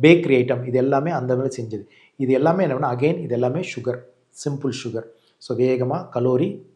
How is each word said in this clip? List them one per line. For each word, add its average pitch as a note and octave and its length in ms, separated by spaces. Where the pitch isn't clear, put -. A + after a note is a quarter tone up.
பேக்கரி D3+ 340
ஐட்டம், B2 300
இது B2 120
எல்லாமே C#3 340
அந்த B2+ 240
மாதிரி C3 280
செஞ்சது. G#2+ 220
இது C3 180
எல்லாமே E3 300
என்ன C3+ 140
பண்ணும்? B2 220
again, D#3+ 200
இது B2+ 140
எல்லாமே B2 260
சுகர், B2 400
சிம்பிள் C#3 240
சுகர். A2+ 200
So, A#2 200
வேகமா B2+ 560
கலோரி, B2+ 480